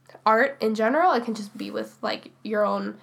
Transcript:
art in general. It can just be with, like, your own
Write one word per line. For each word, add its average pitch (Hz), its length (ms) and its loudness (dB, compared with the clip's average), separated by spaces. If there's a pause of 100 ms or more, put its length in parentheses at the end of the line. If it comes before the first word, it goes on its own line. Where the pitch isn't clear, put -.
(260)
art 220 340 4
in 220 140 0
general. 277 380 4
It 240 120 0
can 226 100 -4
just 208 220 -12
be 202 140 -10
with, - 320 -8
like, 110 300 -8 (100)
your 110 220 0
own 202 380 -2